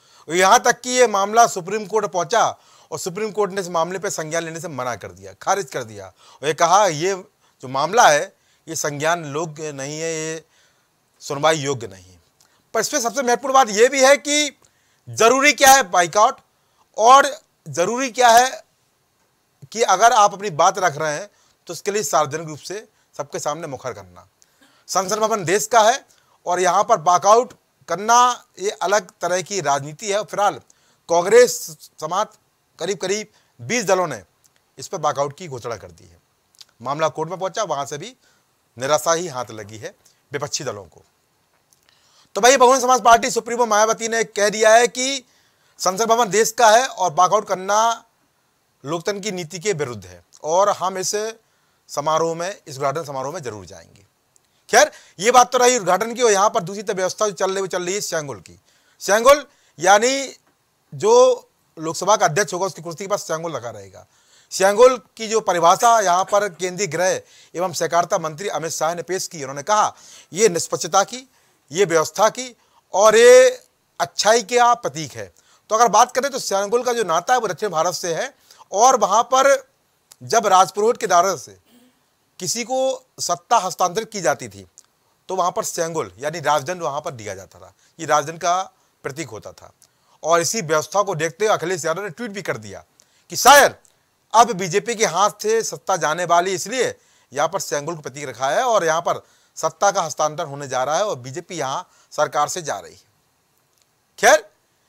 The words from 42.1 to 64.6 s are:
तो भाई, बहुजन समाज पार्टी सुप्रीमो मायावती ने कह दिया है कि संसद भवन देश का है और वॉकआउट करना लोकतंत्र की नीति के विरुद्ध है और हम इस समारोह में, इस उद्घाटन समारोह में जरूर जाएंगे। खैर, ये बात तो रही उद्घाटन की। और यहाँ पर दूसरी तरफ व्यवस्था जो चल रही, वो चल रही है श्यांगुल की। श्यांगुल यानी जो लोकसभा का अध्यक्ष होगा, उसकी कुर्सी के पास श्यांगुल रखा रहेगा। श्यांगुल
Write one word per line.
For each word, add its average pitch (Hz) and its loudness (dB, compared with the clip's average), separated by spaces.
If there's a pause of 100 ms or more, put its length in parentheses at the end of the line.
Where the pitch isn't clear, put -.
तो 196 -6
भाई, 254 6
बहुजन 254 6
समाज 247 2
पार्टी 233 6
सुप्रीमो 233 -2
मायावती 220 0
ने 226 -2
कह 208 -2
दिया 214 4
है 240 6
कि 254 -6 (540)
संसद 190 -2
भवन 226 2
देश 214 0
का 233 4
है 240 6
और 180 -4
वॉकआउट 180 2
करना 208 -2 (800)
लोकतंत्र 170 -6
की 202 -8
नीति 180 -10
के 202 -4
विरुद्ध 120 -8
है 90 -20 (200)
और 180 0
हम 185 -4
इस 185 -6 (720)
समारोह 160 -2
में, 175 -10 (100)
इस 151 -16
उद्घाटन 139 -4
समारोह 135 -10
में 175 -12
जरूर 104 -14
जाएंगे। 92 -20 (640)
खैर, 269 4 (280)
ये 208 0
बात 247 6
तो 262 0
रही 247 4
उद्घाटन 190 -2
की। 233 -8
और 233 4
यहाँ 202 2
पर 214 -4
दूसरी 202 -12
तरफ 196 -6
व्यवस्था 185 -4
जो 208 -4
चल 190 -4
रही, 190 -6
वो 196 -6
चल 180 -6
रही 180 -6
है 208 -8
श्यांगुल 147 -10
की। - -20 (420)
श्यांगुल 240 4 (340)
यानी 233 2 (580)
जो 240 4 (320)
लोकसभा 160 -2
का 208 2
अध्यक्ष 175 0
होगा, 180 -4
उसकी 185 -10
कुर्सी 170 -14
के 196 -12
पास 196 -6
श्यांगुल 160 -8
रखा 120 -10
रहेगा। 98 -20 (440)
श्यांगुल 202 4 (160)